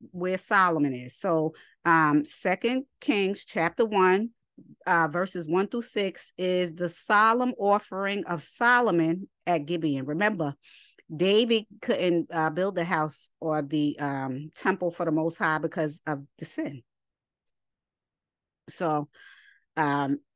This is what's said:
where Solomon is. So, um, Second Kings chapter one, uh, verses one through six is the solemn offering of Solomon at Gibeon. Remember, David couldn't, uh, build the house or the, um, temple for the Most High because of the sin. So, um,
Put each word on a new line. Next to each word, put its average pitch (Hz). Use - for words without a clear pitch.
where 185
Solomon 170
is. 123
So, 160
um, 151
Second 233
Kings 202
chapter 170
one, 202
uh, 170
verses 175
one 185
through 240
six 202
is 180
the 175
solemn 226
offering 202
of 165
Solomon 196
at 165
Gibeon. 151
Remember, 165
David 214
couldn't, 175
uh, 160
build 180
the 170
house 156
or 156
the, 147
um, 139
temple 190
for 170
the 160
Most 160
High 156
because 151
of 143
the -
sin. 139
So, 151
um, 143